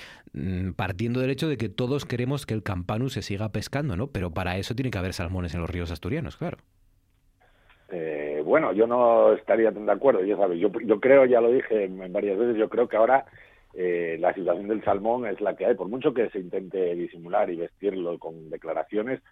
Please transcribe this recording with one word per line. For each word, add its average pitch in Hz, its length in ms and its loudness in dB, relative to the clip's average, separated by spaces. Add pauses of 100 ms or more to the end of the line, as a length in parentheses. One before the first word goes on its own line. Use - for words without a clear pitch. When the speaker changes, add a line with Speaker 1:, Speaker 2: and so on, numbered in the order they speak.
(340)
Speaker 1:
mm, 92 380 -4
partiendo 104 480 -2
del 131 100 0
hecho 139 180 -2
de 143 80 -2
que 113 140 -4
todos 131 340 -2
queremos 127 400 -2
que - 80 -6
el 110 100 -2
campanu 107 460 -2
se 104 140 -6
siga 104 300 -4
pescando, 110 440 -4
¿no? 120 120 -2
Pero 90 240 -4
para 90 260 -2
eso 98 160 -4
tiene 131 160 -2
que 104 80 -2
haber 92 160 -2
salmones 87 400 -4
en 85 80 -4
los 82 80 -4
ríos 87 200 -4
asturianos, 87 460 -6
claro. - 220 -8 (1300)
Speaker 2:
Eh, 76 540 -4
bueno, 107 300 2
yo 110 120 4
no 117 460 6
estaría 110 400 4
tan 104 140 -8
de 104 60 4
acuerdo, 113 340 4
ya 101 100 0
sabes, 90 240 0
yo, 101 100 4 (140)
yo 104 160 2
creo, 135 240 8
ya 123 160 6
lo 117 100 4
dije 113 340 2
en, 92 180 -8
en 92 100 -12
varias 98 260 0
veces, 120 200 0
yo 107 100 2
creo 117 180 2
que 110 120 0
ahora... 123 260 6 (480)
Eh, 87 480 -2
la 87 140 2
situación 92 340 -2
del 107 160 -2
salmón 110 420 0
es 98 140 -6
la 95 160 -2
que 92 80 -4
hay, 113 100 4
por 92 140 -6
mucho 127 240 -2
que 117 160 0
se - 100 -10
intente 92 580 -4
disimular 87 520 -4
y 87 80 -6
vestirlo 85 600 -6
con 80 320 -14
declaraciones, 80 800 -6